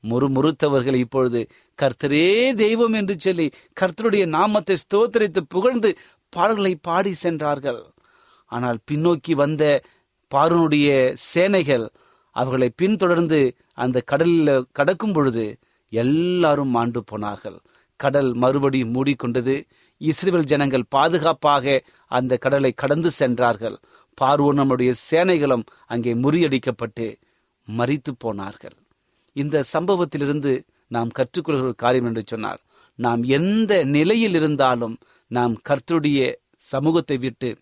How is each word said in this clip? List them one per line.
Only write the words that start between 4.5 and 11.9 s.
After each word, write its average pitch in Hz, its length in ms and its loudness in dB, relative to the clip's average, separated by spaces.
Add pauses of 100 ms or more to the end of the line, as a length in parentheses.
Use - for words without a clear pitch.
ஸ்தோத்திரித்து 202 760 0
புகழ்ந்து 220 480 0 (320)
பாடல்களை 190 460 0
பாடி 180 380 -2
சென்றார்கள். 147 680 -4 (640)
ஆனால் 120 340 -4 (120)
பின்னோக்கி 160 400 0
வந்த 147 520 2 (480)
பார்வோனுடைய 147 800 2
சேனைகள் 170 720 0 (460)